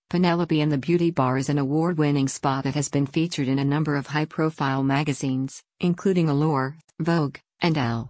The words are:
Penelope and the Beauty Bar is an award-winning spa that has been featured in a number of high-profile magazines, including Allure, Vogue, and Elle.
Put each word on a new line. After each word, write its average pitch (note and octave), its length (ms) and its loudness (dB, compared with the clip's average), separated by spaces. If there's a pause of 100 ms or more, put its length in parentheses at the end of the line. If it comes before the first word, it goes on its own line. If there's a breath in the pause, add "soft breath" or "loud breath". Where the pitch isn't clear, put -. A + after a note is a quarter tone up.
Penelope E3+ 520 2
and D3+ 100 2
the C#3 80 0
Beauty E3+ 320 2
Bar C3 260 2
is C3 120 -2
an D3 100 2
award-winning D3 680 0
spa C3+ 360 -2
that C3+ 100 -2
has C#3+ 160 -2
been C#3 160 0
featured D#3+ 420 -2
in C3+ 120 0
a C#3 40 0
number D3 320 0
of C#3 120 -4
high-profile D3+ 760 -2
magazines, C3+ 800 -2 (180)
including F3 480 2
Allure, C#3+ 480 0 (240)
Vogue, D#3+ 380 0 (240)
and E3 160 2
Elle. A#2 320 -2